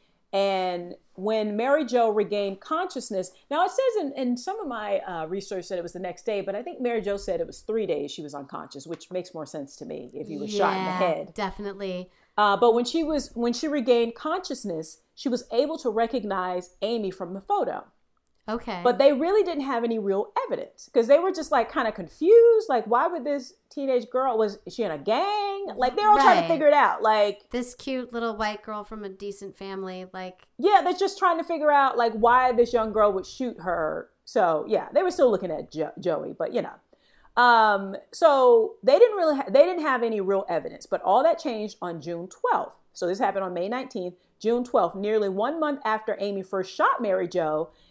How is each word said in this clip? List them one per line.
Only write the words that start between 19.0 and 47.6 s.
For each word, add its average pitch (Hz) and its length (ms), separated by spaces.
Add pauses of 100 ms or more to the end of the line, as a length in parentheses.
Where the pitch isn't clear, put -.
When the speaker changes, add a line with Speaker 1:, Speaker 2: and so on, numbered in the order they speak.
Speaker 1:
really 349 320
didn't 302 220
have 247 180
any 233 160
real 196 320 (140)
evidence - 480
'cause 226 140
they 285 120
were 370 140
just, 320 180
like, 247 180
kinda 240 220
confused. 440 800
Like, 233 160
why 240 220
would 330 180
this 285 300 (140)
teenage 262 400
girl, 254 280
was, 214 280
is - 80
she 240 100
in 185 80
a 156 60
gang? 392 800
Like, 254 220
they 415 100
were 415 60
trying 370 240
to 349 60
Speaker 2:
Right. 330 40
Speaker 1:
figure 311 200
it 294 60
out. 254 280
Like, 208 480
Speaker 2:
This 247 260
cute 254 380
little 233 240
white 214 260
girl 208 220
from 214 180
a 196 60
decent 196 480
family, 190 560
like 185 340 (120)
Speaker 1:
Yeah, 381 220
they're 359 120
just - 240
trying 349 220
to 330 40
figure 302 280
out, 277 260
like, 233 160
why 240 400
this 233 180
young 220 220
girl 208 180
would 190 140
shoot - 340
her. 165 520 (120)
So, 170 420
yeah, 160 280
they 311 100
were 359 80
still 262 180
looking 185 220
at - 180
Jo-, 151 300
Joey, 156 320
but, 156 220
you 233 80
know. - 140 (680)
Um, 214 540 (160)
so 254 680
they 262 160
didn't 427 200
really 320 180
ha-, 262 140
they 262 160
didn't 349 180
have 254 200
any 220 180
real 190 260
evidence, - 380
but - 160
all 208 220
that 330 140
changed 214 440
on 170 200
June 170 280
twelfth. - 480 (160)
So - 120
this 185 140
happened 196 240
on 180 100
May 180 160
nineteenth, 214 460 (240)
June 240 240
twelfth, 196 320
nearly 208 340
one 226 300
month 294 260
after 214 340
Amy 202 220
first 185 320
shot 370 260
Mary 190 280
Jo. 160 420 (220)